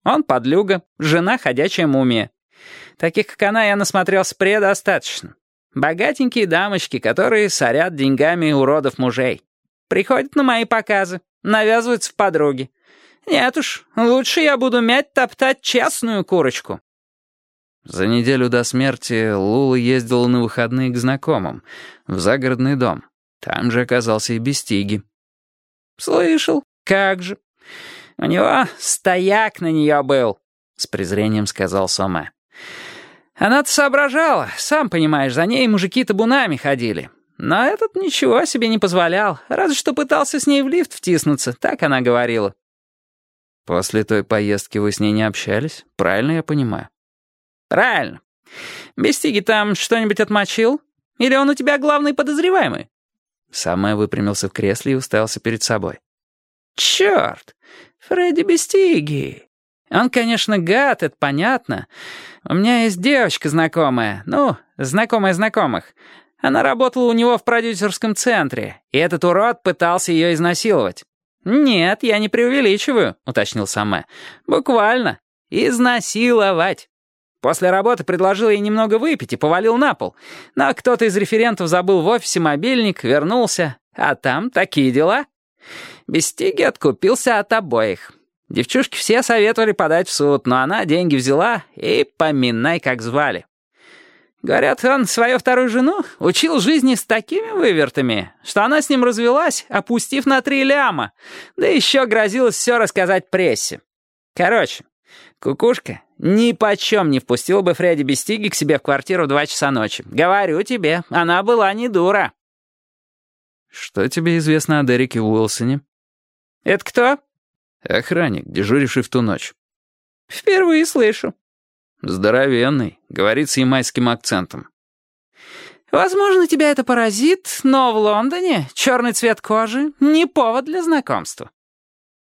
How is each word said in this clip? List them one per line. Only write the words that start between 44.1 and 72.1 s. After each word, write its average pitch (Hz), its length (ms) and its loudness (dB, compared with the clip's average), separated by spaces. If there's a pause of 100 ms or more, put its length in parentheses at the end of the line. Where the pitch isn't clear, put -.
поездки 104 540 -2
вы 104 120 0
с 101 100 -4
ней 104 120 2
не 110 100 0
общались, 110 640 -4 (100)
правильно 104 360 0
я 160 100 -2
понимаю?» 143 460 -4 (800)
«Правильно. 190 520 0 (760)
Бестиги 277 440 0
там 208 360 0
что-нибудь 220 420 0
отмочил? 214 640 0 (360)
Или 254 180 2
он 277 120 2
у 285 60 2
тебя 285 240 0
главный 294 340 0
подозреваемый?» 294 760 -2 (640)
Самэ 95 420 -2
выпрямился 101 540 -2
в - 40 -18
кресле 110 400 -2
и 131 40 0
уставился 113 440 -2
перед 113 220 -4
собой. 101 380 -4 (760)
«Черт! - 800 0 (460)
Фредди 359 420 0
Бестиги! 262 1080 0 (400)
Он, 240 220 2
конечно, 226 480 0
гад, 220 440 0
это 151 160 -2
понятно. 147 680 -2 (580)
У - 100 -4
меня 233 280 2
есть 196 180 0
девочка 233 480 0
знакомая, 135 800 0
ну, 254 300 0 (220)
знакомая 196 540 0
знакомых. 175 640 -2 (460)
Она 269 220 2
работала 254 420 0
у 240 80 4
него 233 260 2
в - 60 -18
продюсерском 220 720 -2
центре, 139 640 -2 (100)
и 131 80 2
этот 170 260 0
урод 196 380 0
пытался 180 500 0
ее 165 200 2
изнасиловать. 170 720 0 (400)
Нет, 214 580 2
я 220 160 2